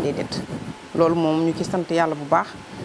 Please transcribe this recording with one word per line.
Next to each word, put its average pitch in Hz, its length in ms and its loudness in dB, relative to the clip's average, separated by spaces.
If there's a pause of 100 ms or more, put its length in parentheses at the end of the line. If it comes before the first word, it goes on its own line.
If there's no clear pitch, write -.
Déedéet. - 380 -2 (540)
Loolu 165 200 6
moom 160 320 2
ñu 165 100 4
ci 175 80 -4
sant 175 260 -2
Yàlla 165 240 2
bu 147 140 -6
baax 170 200 4 (360)